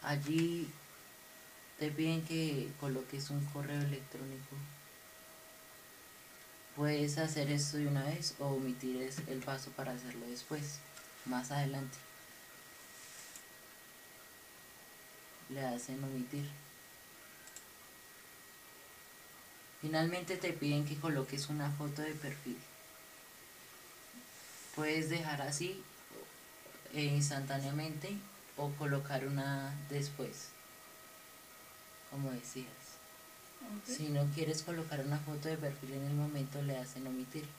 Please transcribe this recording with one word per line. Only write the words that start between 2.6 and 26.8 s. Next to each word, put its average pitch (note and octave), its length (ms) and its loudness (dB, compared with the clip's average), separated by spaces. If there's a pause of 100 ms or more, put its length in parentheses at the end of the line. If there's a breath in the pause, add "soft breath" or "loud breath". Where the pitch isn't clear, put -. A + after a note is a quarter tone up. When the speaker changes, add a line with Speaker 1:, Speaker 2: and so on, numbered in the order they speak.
Speaker 1:
coloques C#3 520 0
un C#3+ 140 4
correo C#3+ 360 2
electrónico. C3+ 760 0 (2250)
Puedes D3 420 6
hacer D3+ 320 6
esto D3 280 6
de D3 100 6
una C#3 160 6
vez - 340 2
o C#3+ 120 4
omitir B2+ 520 2
es-, C3+ 260 -2
el C3 120 0
paso C3+ 320 0
para C3+ 220 0
hacerlo A#2+ 340 -4
después, C#3+ 500 -2 (480)
más B2+ 240 2
adelante. C#3 480 4 (3500)
Le C3+ 120 0
das B2 280 2
en C3+ 140 0
omitir. C3+ 440 0 (3250)
Finalmente E3 560 4
te F3 160 2
piden D3 320 6
que D3 140 0
coloques C#3+ 500 2
una D3 220 2
foto D3 320 0
de D3+ 100 0
perfil. C3 460 -2 (2250)
Puedes D#3 340 4
dejar D#3 320 2
así, E3+ 420 0 (1120)